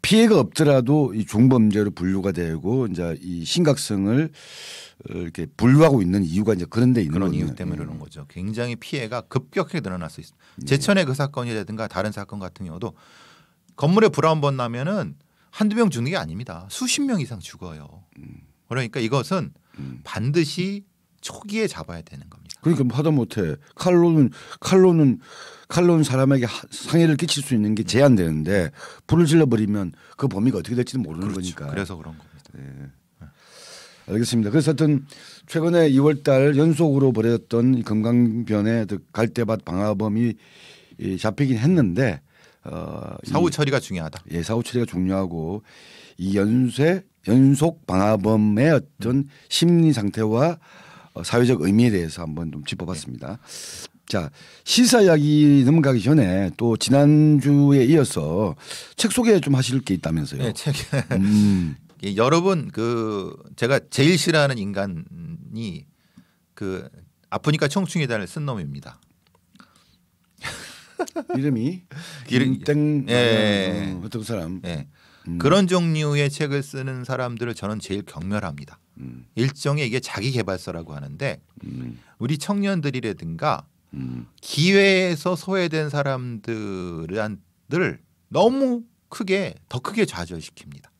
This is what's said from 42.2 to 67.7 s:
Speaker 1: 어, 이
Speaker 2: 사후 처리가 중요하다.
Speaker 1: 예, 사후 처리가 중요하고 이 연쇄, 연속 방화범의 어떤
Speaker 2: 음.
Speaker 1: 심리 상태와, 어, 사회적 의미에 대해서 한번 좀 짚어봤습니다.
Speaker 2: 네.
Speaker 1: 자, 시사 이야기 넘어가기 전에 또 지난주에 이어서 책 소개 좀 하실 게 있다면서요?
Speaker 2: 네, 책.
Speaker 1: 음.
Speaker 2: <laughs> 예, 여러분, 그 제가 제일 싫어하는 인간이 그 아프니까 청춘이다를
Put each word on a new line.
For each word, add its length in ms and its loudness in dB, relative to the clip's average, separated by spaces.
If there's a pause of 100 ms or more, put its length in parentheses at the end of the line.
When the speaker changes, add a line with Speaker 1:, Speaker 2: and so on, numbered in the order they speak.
Speaker 1:
어, 520 -12 (100)
이 40 -10
Speaker 2:
사후 220 0
처리가 280 0
중요하다. 520 -8
Speaker 1:
예, 120 -4
사후 200 -2
처리가 280 -2
중요하고 720 -4 (540)
이 200 -4
연쇄, 640 2 (240)
연속 580 4
방화범의 840 2
어떤 460 -2
Speaker 2:
음. 120 -2 (200)
Speaker 1:
심리 440 4
상태와, 640 0 (560)
어, 100 -12
사회적 380 2
의미에 300 4
대해서 300 -4
한번 300 -8
좀 120 -12
짚어봤습니다. 760 -10
Speaker 2:
네. 500 -18 (200)
Speaker 1:
자, 220 -4 (340)
시사 380 4
이야기 640 6
넘어가기 360 4
전에 560 2
또 200 0
지난주에 1080 6
이어서 720 2 (400)
책 160 0
소개 280 4
좀 160 2
하실 260 0
게 120 -4
있다면서요? 500 -4
Speaker 2:
네, 100 -4
책. 200 -4 (400)
Speaker 1:
음. 600 2 (140)
Speaker 2:
<laughs> 140 -18
예, 120 -6
여러분, 560 2
그 640 -4 (200)
제가 240 0 (100)
제일 280 4
싫어하는 400 2
인간이 1300 -8 (680)
그 340 -8 (420)
아프니까 380 0
청춘이다를 600 -4